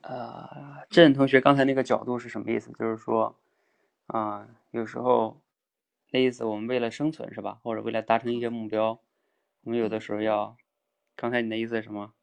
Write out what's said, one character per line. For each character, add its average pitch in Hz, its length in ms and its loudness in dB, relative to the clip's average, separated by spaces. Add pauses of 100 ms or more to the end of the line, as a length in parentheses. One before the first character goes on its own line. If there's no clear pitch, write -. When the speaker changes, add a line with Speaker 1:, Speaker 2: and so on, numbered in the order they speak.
Speaker 1:
呃， 139 840 -14
郑 160 240 10
同 135 140 2
学 131 120 6
刚 143 160 6
才 139 80 4
那 135 120 2
个 131 80 0
角 - 200 0
度 123 140 -4
是 117 100 -10
什 110 140 -10
么 110 100 -4
意 113 80 0
思？ - 140 -12
就 113 160 -4
是 110 80 -4
说， 113 380 -2 (720)
啊， 107 400 -6 (240)
有 117 140 -4
时 120 120 -12
候 120 420 0 (720)
那 131 100 2
意 127 120 4
思 120 120 -10
我 110 140 -2
们 110 100 -6
为 123 120 0
了 117 100 -2
生 147 220 -2
存 - 220 -12
是 - 60 -12
吧？ 101 240 -10
或 113 120 -4
者 113 80 -6
为 113 80 -4
了 110 100 -2
达 113 160 4
成 117 160 -2
一 120 60 -4
些 117 100 -4
目 113 180 -6
标， 110 320 0 (640)
我 113 60 -10
们 117 100 0
有 110 80 0
的 107 120 -4
时 - 120 -10
候 104 80 -4
要， 107 260 0
Speaker 2:
嗯。 117 120 -18 (580)
Speaker 1:
刚 120 160 -6
才 120 120 0
你 113 80 -4
的 110 60 -4
意 113 100 -4
思 117 80 -6
是 110 80 -2
什 107 100 -14
么？ 104 300 -10